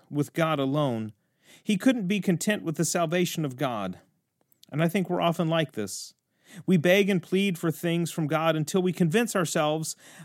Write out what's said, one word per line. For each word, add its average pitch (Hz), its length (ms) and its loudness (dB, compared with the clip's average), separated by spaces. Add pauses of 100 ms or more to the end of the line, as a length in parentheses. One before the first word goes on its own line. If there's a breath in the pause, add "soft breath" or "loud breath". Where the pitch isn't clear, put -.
with 143 260 -4
God 160 260 0
alone. 135 540 0 (500 soft breath)
He 214 140 0
couldn't 240 300 2
be 202 120 0
content 196 420 0
with 160 140 -4
the 175 100 0
salvation 175 580 0
of 127 120 -6
God. 113 420 -4 (760)
And 151 120 -2
I 170 40 4
think 185 220 -2
we're 175 120 0
often 170 280 2
like 165 220 0
this. - 420 -8 (540 loud breath)
We 185 100 6
beg 185 320 4
and 185 140 0
plead 190 340 0
for 170 140 -2
things 170 400 -2
from 156 160 -2
God 160 280 2
until 156 280 0
we 180 100 0
convince 190 420 2
ourselves 160 600 0 (300 loud breath)